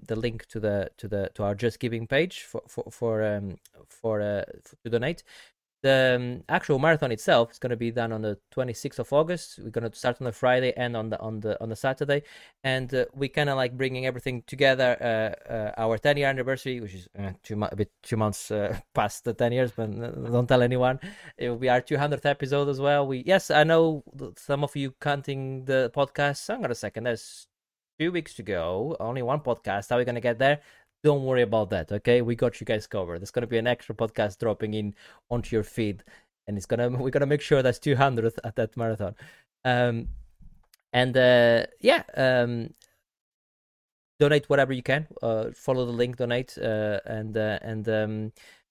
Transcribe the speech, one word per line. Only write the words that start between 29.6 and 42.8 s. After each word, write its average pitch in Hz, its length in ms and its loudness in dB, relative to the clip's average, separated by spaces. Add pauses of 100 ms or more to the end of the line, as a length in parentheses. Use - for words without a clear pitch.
How 123 80 2
are - 20 4
we 123 60 2
gonna 120 160 -4
get 117 180 0
there? 143 220 4 (420)
Don't 143 220 4
worry 131 160 2
about 107 300 2
that, 87 200 -2
okay? 120 300 4
We 120 140 0
got 120 260 -2
you 110 40 -12
guys 107 220 -2
covered. 87 320 -6
There's 95 100 -12
gonna 120 160 -2
be 113 120 0
an 113 100 0
extra 120 260 -2
podcast 107 460 -2
dropping 107 340 -2
in 104 220 -4 (340)
onto 120 260 -4
your 107 80 2
feed, 101 380 -4 (460)
and 101 100 -4
it's 98 80 -8
gonna, 120 240 0
<laughs> 127 80 -4
we're 131 140 -2
gonna 139 160 2
make 147 140 2
sure 139 200 4
that's 127 160 2
two 143 180 2
hundredth 120 480 2
at 107 120 -6
that 110 220 -2
marathon. 110 360 -2 (500)
Um, 120 440 2 (840)
and, 123 240 2
uh, 123 500 6 (160)
yeah, 277 220 4 (120)
um, 120 580 0 (1500)